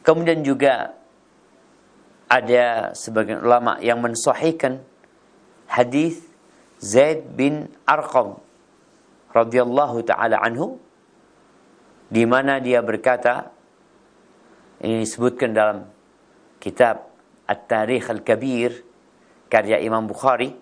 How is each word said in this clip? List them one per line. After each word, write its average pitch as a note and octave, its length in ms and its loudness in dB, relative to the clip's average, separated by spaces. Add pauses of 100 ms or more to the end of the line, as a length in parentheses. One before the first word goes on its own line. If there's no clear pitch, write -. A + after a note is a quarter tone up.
Kemudian E3 420 2
juga C3+ 540 0 (1300)
ada A#2+ 720 2
sebagian A2 480 -4
ulama A#2+ 400 4
yang A#2 160 2
mensahihkan C3 800 -2 (880)
hadis C#3+ 560 0 (560)
Zaid C#3+ 560 0
bin D3 320 -2 (160)
Arqam C3 560 0 (960)
radhiyallahu A#2+ 720 0
taala A2 320 0
anhu, C#3+ 400 -4 (1300)
di A2+ 160 2
mana C3 400 0
dia B2 160 2
berkata, A#2+ 720 -2 (1300)
ini A2+ 160 -2
disebutkan A#2+ 540 -2
dalam G#2 340 0 (720)
kitab A2 480 0 (400)
At-Tarikh A2 640 -2
Al-Kabir A#2+ 720 -2 (640)
karya G#2+ 320 2
Imam A2+ 240 -2
Bukhari. B2+ 580 -2